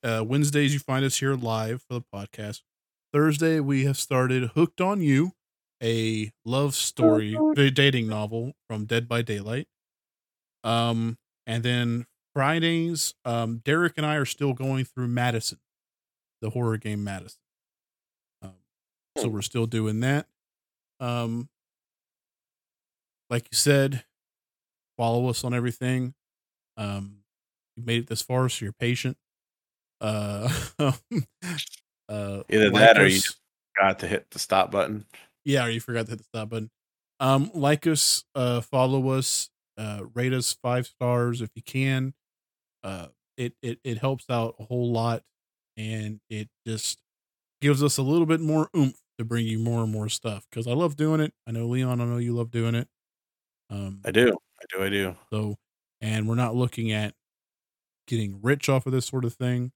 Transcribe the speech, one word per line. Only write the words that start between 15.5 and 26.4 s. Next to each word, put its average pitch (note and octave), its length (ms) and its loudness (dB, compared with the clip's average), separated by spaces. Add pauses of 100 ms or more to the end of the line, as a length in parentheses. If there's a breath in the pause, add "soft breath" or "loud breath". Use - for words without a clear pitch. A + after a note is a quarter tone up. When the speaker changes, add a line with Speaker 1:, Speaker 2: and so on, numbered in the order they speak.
Speaker 1:
the G#2+ 80 -4
horror A#2 280 0
game G#2 260 -6
Madison. F#2+ 340 -10 (1800)
So B2 100 -2
Speaker 2:
Hmm. A2 60 -4
Speaker 1:
we're G2+ 80 -4
still A#2 240 -2
doing A2 340 -2
that. C#3 260 0 (760)
Um, A#2+ 480 -4 (1800)
like A#2+ 200 -4
you - 60 -4
said, C#3 480 2 (920)
follow A#2+ 320 2
us A#2+ 160 -2
on B2 100 0
everything. B2+ 600 -2 (640)